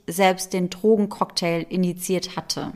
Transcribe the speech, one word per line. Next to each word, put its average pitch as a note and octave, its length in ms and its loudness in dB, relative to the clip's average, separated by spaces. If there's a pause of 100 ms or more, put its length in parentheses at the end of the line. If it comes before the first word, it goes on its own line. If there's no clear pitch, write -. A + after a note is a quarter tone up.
selbst F#3 460 2
den F3+ 160 0
Drogencocktail F#3+ 1000 0
injiziert F3+ 680 -2
hatte. - 380 -6